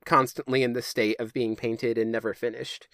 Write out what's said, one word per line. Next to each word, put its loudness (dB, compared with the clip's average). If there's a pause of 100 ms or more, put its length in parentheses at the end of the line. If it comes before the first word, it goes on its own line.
constantly 2
in 2
the -2
state 0
of -6
being 0
painted 0
and 2
never -2
finished. -8